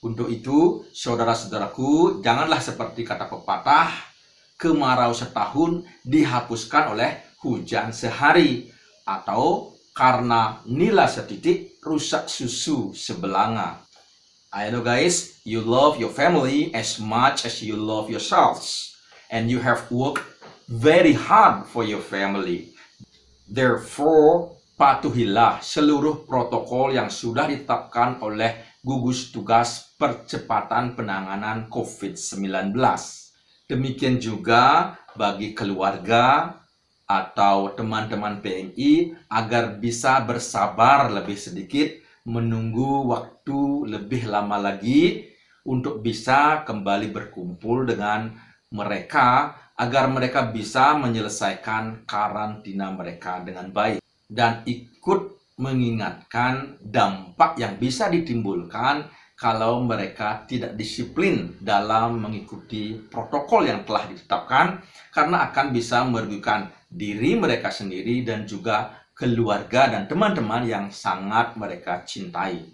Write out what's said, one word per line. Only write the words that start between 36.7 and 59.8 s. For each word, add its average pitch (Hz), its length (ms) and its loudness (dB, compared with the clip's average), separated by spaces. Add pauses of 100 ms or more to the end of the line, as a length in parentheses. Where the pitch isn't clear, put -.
atau 101 720 2
teman-teman 107 640 -4
P - 100 -12
M 92 220 -8
I 139 180 4 (400)
agar 110 460 0
bisa 120 480 2
bersabar 113 880 4
lebih 98 240 -4
sedikit, 151 560 -4 (320)
menunggu 117 880 -2
waktu 139 720 -4
lebih 110 400 -6
lama 104 320 -2
lagi 101 720 2 (400)
untuk 123 320 -4
bisa 139 640 2
kembali 101 480 -2
berkumpul 104 720 -4
dengan 110 480 -2 (400)
mereka, 123 800 2 (240)
agar 127 320 2
mereka 127 400 0
bisa 131 480 4
menyelesaikan 110 1120 -2
karantina 104 800 -4
mereka 90 560 -8
dengan 92 240 -12
baik 104 320 -2 (240)
dan 113 400 -2
ikut - 720 -2 (220)
mengingatkan 123 1200 -2
dampak 98 800 0
yang 101 180 -4
bisa 131 320 0
ditimbulkan 120 960 -2 (300)
kalau 117 460 0